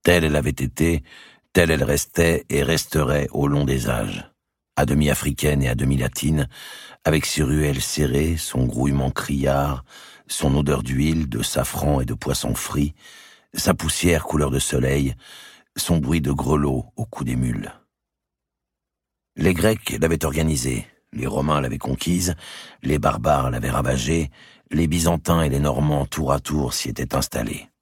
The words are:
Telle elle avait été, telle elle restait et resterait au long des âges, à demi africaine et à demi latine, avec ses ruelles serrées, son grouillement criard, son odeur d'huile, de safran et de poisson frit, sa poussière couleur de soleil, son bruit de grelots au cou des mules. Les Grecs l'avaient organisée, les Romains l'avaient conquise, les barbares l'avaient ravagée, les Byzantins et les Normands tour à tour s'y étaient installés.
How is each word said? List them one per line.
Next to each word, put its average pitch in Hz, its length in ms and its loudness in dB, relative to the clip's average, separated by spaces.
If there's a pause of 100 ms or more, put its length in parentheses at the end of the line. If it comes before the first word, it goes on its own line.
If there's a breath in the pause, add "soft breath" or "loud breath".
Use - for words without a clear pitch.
Telle 87 200 4
elle 73 120 2
avait 73 160 0
été, 76 520 0 (480 loud breath)
telle 85 200 4
elle 71 120 2
restait 82 680 0
et 71 120 0
resterait 73 720 0
au 71 160 0
long 71 180 2
des 65 240 -2
âges, 52 420 -4 (440)
à 76 100 2
demi 71 240 2
africaine 71 540 0
et 65 40 2
à 62 60 0
demi 67 240 2
latine, 67 500 0 (580 loud breath)
avec 80 200 2
ses - 160 -2
ruelles 73 400 2
serrées, 76 560 0
son 64 300 -2
grouillement 67 420 0
criard, 69 760 0 (440 loud breath)
son 67 280 0
odeur 69 280 2
d'huile, 73 440 0
de 58 140 -4
safran 69 600 0
et 62 40 -2
de - 80 -4
poisson 67 400 -4
frit, 73 400 -2 (640 loud breath)
sa - 180 0
poussière 80 520 2
couleur 76 260 2
de 67 80 2
soleil, 67 560 0 (600 loud breath)
son - 220 0
bruit 82 240 2
de 69 100 0
grelots 71 540 0 (120)
au 113 100 -4
cou - 160 -10
des 62 120 -2
mules. 60 380 -2 (1600)
Les 98 200 2
Grecs 110 440 0
l'avaient 80 240 2
organisée, 71 600 0 (280)
les 62 120 -6
Romains 71 360 0
l'avaient 62 180 -4
conquise, 87 560 -2 (480 loud breath)
les 73 160 0
barbares 71 500 2
l'avaient 62 220 -4
ravagée, 67 580 0 (400 loud breath)
les 80 180 2
Byzantins 82 540 2
et 76 80 2
les 69 100 0
Normands 71 460 0
tour 71 260 -4
à 71 80 2
tour 71 360 -2
s'y - 140 -6
étaient - 260 -6
installés. - 520 -4 (140)